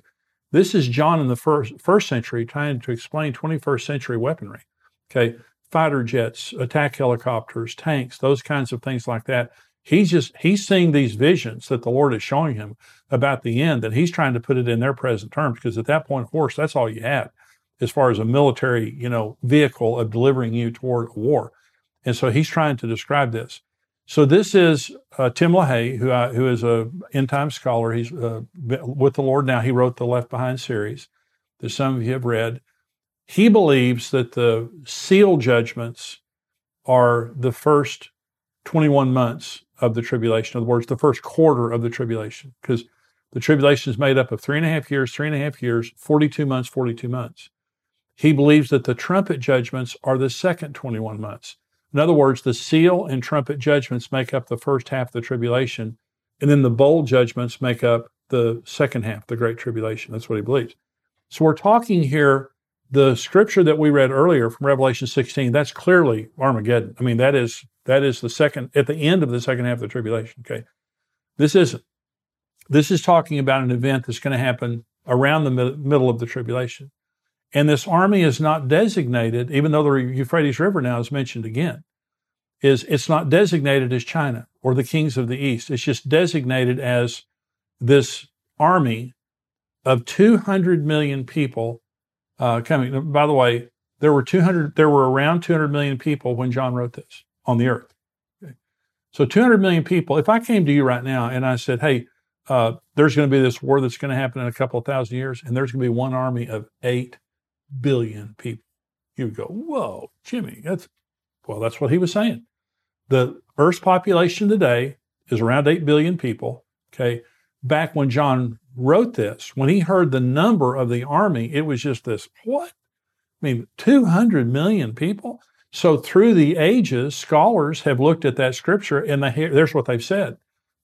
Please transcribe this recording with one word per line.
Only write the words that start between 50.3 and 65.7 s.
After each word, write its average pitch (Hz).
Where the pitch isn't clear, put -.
twenty-one 110
months. -
In 143
other 165
words, 135
the 123
seal 175
and 135
trumpet 147
judgments 127
make 131
up 131
the 120
first 135
half 131
of -
the 120
tribulation, 120
and 143
then 143
the 123
bowl 143
judgments 123
make 123
up 117
the 117
second 131
half, 107
the 123
Great 113
Tribulation. 110
That's 113
what 117
he 104
believes. 131
So -
we're 156
talking 214
here, 135
the 135
scripture 196
that 156
we 151
read 135
earlier 135
from 139
Revelation 131
sixteen, 127
that's 143